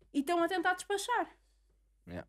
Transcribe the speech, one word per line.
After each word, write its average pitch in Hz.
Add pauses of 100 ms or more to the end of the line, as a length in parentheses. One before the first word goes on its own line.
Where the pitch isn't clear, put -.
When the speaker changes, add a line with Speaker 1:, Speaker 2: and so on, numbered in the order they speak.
(120)
Speaker 1:
e 285
estão 339
a 339
tentar 370
despachar. 403 (800)
Speaker 2:
Yeah. 175